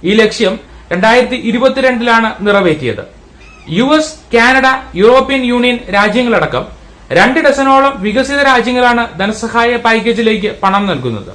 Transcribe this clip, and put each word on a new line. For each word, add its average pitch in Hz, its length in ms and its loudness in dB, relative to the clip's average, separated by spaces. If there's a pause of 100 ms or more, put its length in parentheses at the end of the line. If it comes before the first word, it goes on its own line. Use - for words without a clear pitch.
ഈ 185 100 0
ലക്ഷ്യം 214 400 2 (380)
രണ്ടായിരത്തി 226 420 2
ഇരുപത്തിരണ്ടിലാണ് 240 1040 0
നിറവേറ്റിയത്. 160 640 -2 (640)
യു 180 160 0
എസ്, 302 300 0 (200)
കാനഡ, 254 320 4 (280)
യൂറോപ്യൻ 262 500 2
യൂണിയൻ 240 340 0 (160)
രാജ്യങ്ങളടക്കം 202 920 -2 (280)
രണ്ട് 226 280 2
ഡസനോളം 269 560 2
വികസിത 247 460 -2
രാജ്യങ്ങളാണ് 240 760 0
ധനസഹായ 226 580 -2
പാക്കേജിലേക്ക് 220 760 0 (120)
പണം 202 240 0
നൽകുന്നത്. 117 480 -6